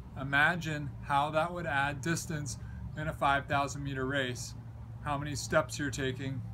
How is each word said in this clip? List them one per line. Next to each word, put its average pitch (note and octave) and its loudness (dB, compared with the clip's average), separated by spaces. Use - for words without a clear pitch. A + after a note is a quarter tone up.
imagine D3 2
how C#3+ 4
that D#3 2
would F3 -4
add C#3+ 2
distance D#3+ -2
in D#3 -4
a D3+ -2
five C#3 4
thousand C#3+ 0
meter C3+ -2
race. B2+ -2
How C#3+ 0
many D3 -4
steps - 2
you're D3 0
taking C3 -2